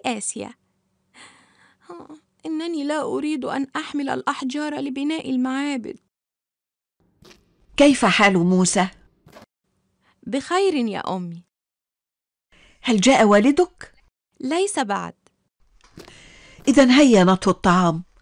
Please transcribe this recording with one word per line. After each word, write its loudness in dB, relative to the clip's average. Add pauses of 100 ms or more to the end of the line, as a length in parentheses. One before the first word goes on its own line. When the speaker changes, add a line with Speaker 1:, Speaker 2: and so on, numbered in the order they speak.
Speaker 1:
آسيا. -10 (1900)
إنني -6
لا -4
أريد -6
أن -6
أحمل -8
الأحجار -6
لبناء -6
المعابد. -6 (1800)
Speaker 2:
كيف 4
حال 2
موسى؟ 2 (1400)
Speaker 1:
بخير -2
يا -4
أمي. -10 (1400)
Speaker 2:
هل 0
جاء 4
والدك؟ 2 (460)
Speaker 1:
ليس -4
بعد. -6 (1500)
Speaker 2:
إذن 6
هيا 6
نطهو 2
الطعام 0 (180)